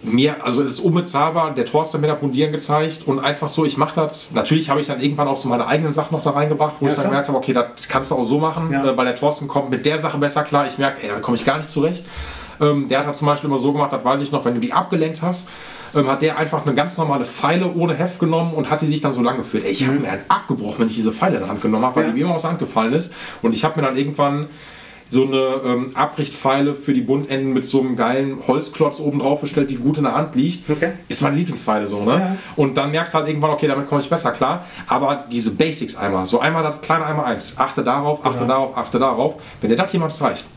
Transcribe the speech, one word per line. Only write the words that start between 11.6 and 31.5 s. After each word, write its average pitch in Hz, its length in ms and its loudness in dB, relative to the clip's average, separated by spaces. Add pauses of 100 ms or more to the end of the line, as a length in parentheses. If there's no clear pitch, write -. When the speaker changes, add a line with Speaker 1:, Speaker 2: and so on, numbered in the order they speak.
Speaker 1:
zurecht. 165 360 0 (560)
Ähm, 143 280 4
der 135 120 2
hat 143 80 -2
das 143 100 -6
zum 151 80 0
Beispiel 147 240 0
immer 135 80 2
so 139 140 2
gemacht, 143 200 0
das 113 120 -4
weiß 135 180 2
ich 139 80 -4
noch, 147 140 -2
wenn 120 100 2
du 117 60 0
die 117 120 -2
abgelenkt 160 480 0
hast, 175 280 -2 (480)
ähm, 139 120 4
hat 135 140 2
der 156 160 2
einfach 156 260 0
eine 139 120 2
ganz 147 200 0
normale 139 280 0
Feile 175 480 2
ohne 165 220 2
Heft 170 260 -2
genommen 165 340 2
und 151 160 -2
hat - 100 0
die 156 60 0
sich 147 140 2
dann 139 120 0
so 120 100 0
lang 127 140 2
geführt. 113 280 -4
Ey, 98 80 -2
ich 127 140 0
hab 135 80 2
Speaker 2:
Mhm. 143 80 2
Speaker 1:
mir - 80 -4
einen 95 180 -6
abgebrochen, 110 500 -2
wenn 113 100 2
ich 110 60 -4
diese 110 180 0
Feile 170 240 0
in - 60 -2
der 95 80 -6
Hand 107 120 -4
genommen 110 220 2
hab, 127 120 0
weil 156 80 4
Speaker 2:
Ja. 165 60 0
Speaker 1:
die 226 80 -2
mir 285 80 2
immer 175 100 2
aus 156 60 -4
der 165 80 -2
Hand 165 100 -2
gefallen 113 320 0
ist. 170 200 0 (300)
Und 113 100 -2
ich 110 120 -2
hab 160 120 0
mir 156 60 0
dann 131 140 0
irgendwann 143 500 0 (640)
so 127 140 4
eine, 131 400 2
ähm, 127 300 0
Abrichtfeile 143 800 0
für - 180 -2
die 127 80 4
Bundenden 135 540 0
mit 127 100 0
so 139 160 2
einem 127 160 0
geilen 135 500 0
Holzklotz 151 540 0
oben 143 200 0
drauf 139 200 2
gestellt, 143 300 0
die 123 60 -4
gut 135 200 2
in 151 80 0
der 120 100 0
Hand 151 200 -2
liegt. 147 340 0
Speaker 2:
Okay. 151 220 0 (180)
Speaker 1:
Ist - 140 0
meine 143 140 2
Lieblingsfeile 107 500 0